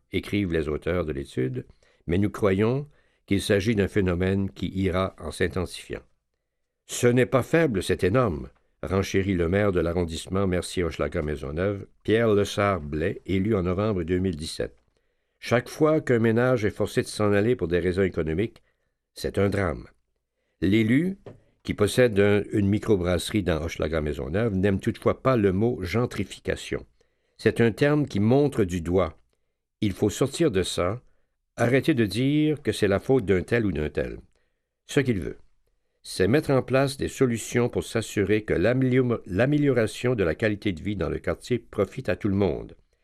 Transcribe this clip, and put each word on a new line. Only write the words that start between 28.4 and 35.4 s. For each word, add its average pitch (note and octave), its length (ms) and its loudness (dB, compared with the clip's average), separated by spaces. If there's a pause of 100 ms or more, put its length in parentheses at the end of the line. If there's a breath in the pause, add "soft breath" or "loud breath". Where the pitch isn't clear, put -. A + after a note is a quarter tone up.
du F2+ 180 -2
doigt. E2+ 380 0 (640)
Il G#2+ 100 0
faut G#2 180 0
sortir C#3+ 400 0
de F#2 140 2
ça, F#2 360 -4 (580)
arrêter B2 360 2
de A#2 140 2
dire C#3 560 0
que G#2+ 80 -2
c'est G#2 160 0
la F#2+ 120 2
faute C3 260 0
d'un F2+ 180 2
tel A#2 240 0
ou F#2+ 40 0
d'un D2+ 180 -2
tel. B1 280 -6 (720)
Ce - 120 0
qu'il A#2 200 2
veut, A#1+ 180 -8 (640)